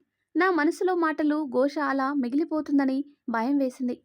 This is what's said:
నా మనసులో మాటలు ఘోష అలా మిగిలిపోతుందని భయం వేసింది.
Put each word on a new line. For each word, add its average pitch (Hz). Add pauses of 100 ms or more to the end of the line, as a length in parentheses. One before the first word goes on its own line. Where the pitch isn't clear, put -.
(360)
నా 359
మనసులో 339
మాటలు 311
ఘోష 269
అలా 269
మిగిలిపోతుందని 285 (260)
భయం 233
వేసింది. 254